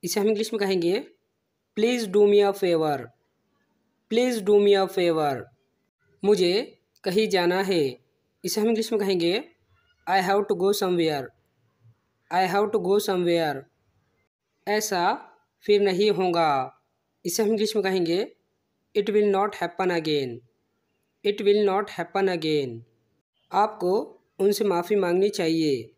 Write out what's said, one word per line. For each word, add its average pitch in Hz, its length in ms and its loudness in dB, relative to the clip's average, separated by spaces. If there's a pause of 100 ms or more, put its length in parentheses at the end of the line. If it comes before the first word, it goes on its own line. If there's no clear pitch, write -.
इसे 202 160 -4
हम 202 80 0
इंग्लिश 220 240 -2
में 220 80 -4
कहेंगे, 190 440 0 (720)
"Please 226 380 -2
do 208 100 6
me 202 260 4
a 196 120 -6
favor, 156 340 0 (1120)
please 233 360 0
do 208 180 6
me 196 220 4
a - 0 - (100)
favor।" 156 440 0 (840)
मुझे 190 580 0 (220)
कहीं 202 240 0
जाना 180 340 0
है। 160 360 -2 (460)
इसे 185 160 -4
हम 214 80 0
इंग्लिश 226 240 -2
में 214 80 -2
कहेंगे, 190 440 -2 (680)
"I 190 120 2
have 196 180 0
to 202 160 -2
go 190 160 0 (100)
somewhere, 160 440 0 (1080)
I 185 140 2
have 202 220 0
to 208 160 -2
go 202 200 2
somewhere।" 170 540 0 (1080)
ऐसा 208 600 -2 (300)
फिर 208 200 4
नहीं 202 300 2
होगा। 165 680 0 (440)
इसे 180 180 -2
हम 202 60 2
इंग्लिश 214 280 0
में 202 60 0
कहेंगे, 185 500 -2 (640)
"It 202 100 0
will 208 300 2
not 202 140 0
happen 180 400 -4
again, 151 460 -2 (920)
it 202 140 -2
will 202 280 4
not 202 180 0 (140)
happen 185 400 -2
again।" 143 400 -2 (720)
आपको 202 640 -2 (240)
उनसे 202 260 0
माफ़ी 175 320 0
मांगनी 185 320 0
चाहिए। 160 680 -2